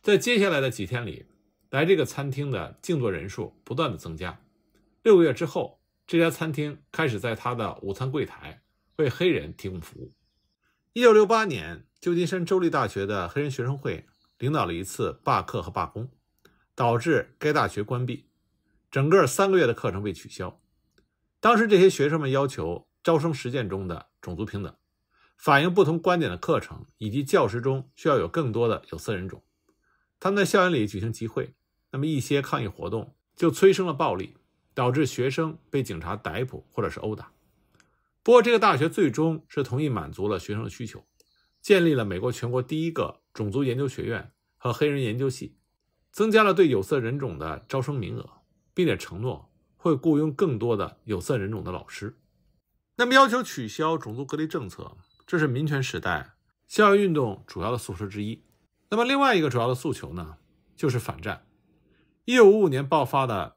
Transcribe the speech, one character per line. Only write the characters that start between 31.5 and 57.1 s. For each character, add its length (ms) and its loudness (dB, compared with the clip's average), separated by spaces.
那 80 -10
么 80 -2
一 140 -2
些 240 0
抗 180 -4
议 60 -6
活 240 -10
动 240 -8
就 140 2
催 240 6
生 140 0
了 60 -2
暴 200 0
力， 240 -8
导 160 2
致 120 2
学 280 -2
生 260 -4
被 100 0
警 180 -6
察 160 -8
逮 280 -6
捕 260 -12
或 140 -6
者 80 -4
是 80 -12
殴 160 -6
打。 160 -18
不 100 6
过 80 12
这 120 4
个 80 6
大 180 6
学 100 2
最 220 2
终 380 -2
是 160 -4
同 180 -4
意 80 0
满 220 -6
足 160 -4
了 100 -2
学 160 -8
生 100 -6
的 60 -8
需 160 -12
求， 180 -16
建 240 4
立 120 4
了 100 0
美 140 -4
国 120 -2
全 200 -6
国 100 -2
第 240 -4
一 60 -4
个 320 -6
种 180 -6
族 120 -2
研 120 -2
究 120 -2
学 160 -8
院 280 -8
和 140 -4
黑 160 0
人 140 -2
研 160 -2
究 100 -2
系， 300 -10
增 180 0
加 140 6
了 100 4
对 160 6
有 140 2
色 160 0
人 180 -4
种 220 -8
的 280 -8
招 140 -2
生 140 -6
名 200 -8
额， 140 -12
并 100 2
且 100 2
承 280 -10
诺 280 -8
会 200 0
雇 240 2
佣 120 0
更 280 0
多 180 0
的 280 -8
有 140 -4
色 200 -2
人 100 -6
种 140 -8
的 80 -8
老 160 -10
师。 320 -14
那 100 2
么 80 2
要 120 8
求 140 0
取 260 -8
消 300 -2
种 180 -10
族 80 -8
隔 140 -8
离 80 -4
政 240 -8
策， 260 -18
这 140 -2
是 80 2
民 180 -2
权 160 -2
时 180 -6
代 360 -4
校 260 4
园 100 4
运 80 2